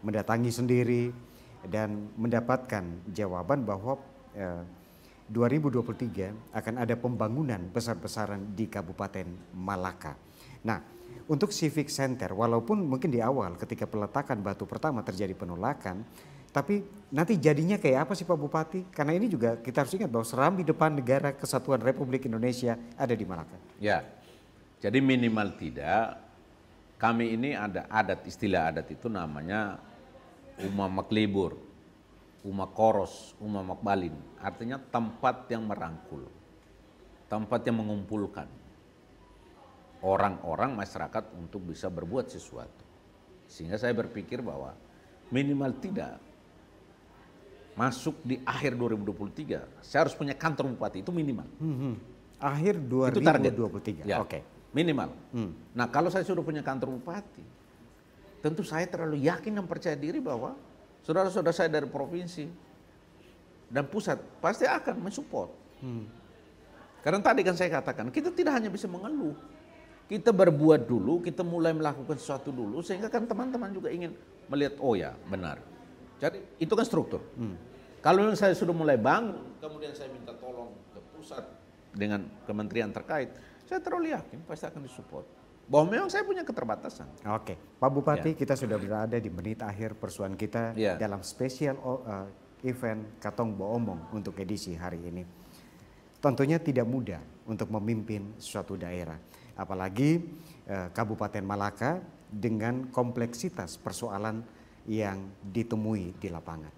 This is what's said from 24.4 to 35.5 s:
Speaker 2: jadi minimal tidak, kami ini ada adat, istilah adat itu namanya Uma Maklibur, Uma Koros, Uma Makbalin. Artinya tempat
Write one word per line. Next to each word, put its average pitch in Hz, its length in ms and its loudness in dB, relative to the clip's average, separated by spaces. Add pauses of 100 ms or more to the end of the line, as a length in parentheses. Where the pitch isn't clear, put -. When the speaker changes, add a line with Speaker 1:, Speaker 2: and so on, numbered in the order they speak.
Speaker 2:
jadi 120 240 4
minimal 117 560 4
tidak, 80 640 0 (720)
kami 117 400 2
ini 127 160 0
ada 101 400 -4
adat, 98 340 2
istilah 90 460 2
adat 78 180 -4
itu 78 220 -6
namanya 92 640 -4 (800)
Uma 98 320 -2
Maklibur, 95 640 2 (880)
Uma 98 240 -4
Koros, 104 720 2
Uma 107 240 -4
Makbalin. 92 560 0 (220)
Artinya 117 420 -6
tempat 120 720 0